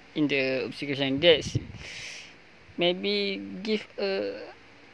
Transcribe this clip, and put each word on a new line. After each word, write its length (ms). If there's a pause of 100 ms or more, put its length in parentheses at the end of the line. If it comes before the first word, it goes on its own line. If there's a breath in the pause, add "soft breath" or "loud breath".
(140)
in 140
the 360
opsi 220
question. 340
That's 380 (1160 loud breath)
maybe 640 (220)
give 240 (120)
a 420 (540)